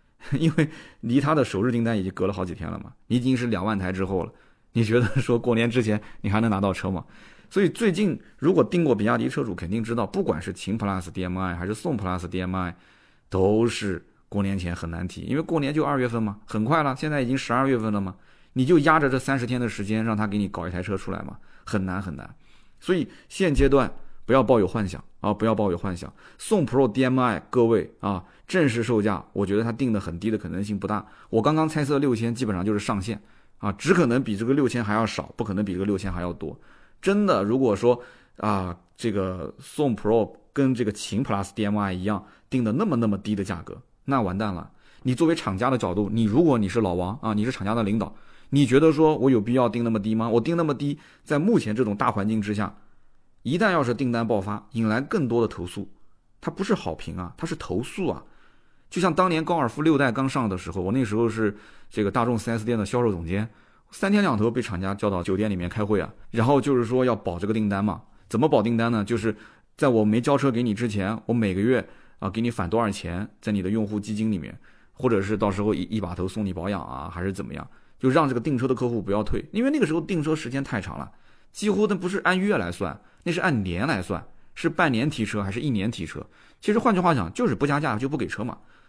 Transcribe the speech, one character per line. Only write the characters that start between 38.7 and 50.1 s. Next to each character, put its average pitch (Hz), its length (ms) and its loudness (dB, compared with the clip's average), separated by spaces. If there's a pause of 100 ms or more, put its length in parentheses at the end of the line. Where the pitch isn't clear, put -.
这 117 140 -2
个 95 480 -4
宋 139 380 -2
Pro 107 340 2 (220)
跟 135 220 2
这 117 100 -2
个 104 80 -2
秦 104 320 -4
PlusD 101 400 -4
M 104 140 0
I 98 140 0
一 90 120 -4
样 101 200 -2 (240)
定 127 140 0
的 107 100 0
那 160 120 0
么， 180 120 0
那 117 100 2
么 101 100 2
低 101 180 -4
的 98 80 0
价 90 200 -6
格， - 180 -14 (240)
那 135 160 0
完 92 160 0
蛋 104 160 -2
了。 82 180 -8 (320)
你 127 120 0
作 160 120 2
为 165 80 4
厂 98 220 -4
家 123 140 0
的 127 80 2
角 92 160 -2
度， 101 180 0
你 113 120 2
如 113 200 4
果 135 140 4
你 101 100 0
是 101 120 -2
老 92 140 2
王 90 280 -4
啊， 107 100 -2
你 104 120 0
是 123 60 -2
厂 95 160 -6
家 107 80 0
的 117 80 0
领 104 160 0
导， 95 160 -4 (360)
你 139 160 4
觉 123 120 6
得 160 140 8
说 156 240 4
我 127 140 4
有 123 100 6
必 117 140 0
要 127 120 4
定 117 160 0
那 117 60 0
么 113 100 0
低 107 160 -2